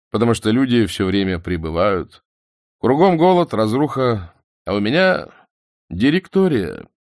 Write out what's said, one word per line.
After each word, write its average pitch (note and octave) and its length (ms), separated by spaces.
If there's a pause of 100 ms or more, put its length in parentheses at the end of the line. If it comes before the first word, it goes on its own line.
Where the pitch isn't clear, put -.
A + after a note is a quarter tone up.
потому A#2 240
что A2 180
люди A#2+ 340
всё G2 200
время F#2+ 320
прибывают. E2+ 880 (560)
Кругом D#3+ 380
голод, F3 360
разруха, A2+ 800 (320)
а F2+ 80
у G#2 60
меня A#2 480 (600)
директория, C#3+ 1000 (140)